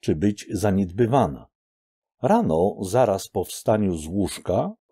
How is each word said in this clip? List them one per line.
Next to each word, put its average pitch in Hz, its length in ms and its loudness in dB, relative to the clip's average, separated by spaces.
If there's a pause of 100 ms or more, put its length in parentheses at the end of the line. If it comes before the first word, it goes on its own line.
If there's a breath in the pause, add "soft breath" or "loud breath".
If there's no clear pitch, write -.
czy 87 160 -2
być 104 340 -2
zaniedbywana. 98 960 0 (760)
Rano, 123 580 2
zaraz 101 480 0
po 92 160 -4
wstaniu 104 520 0
z 78 100 -8
łóżka, 101 680 -2 (160)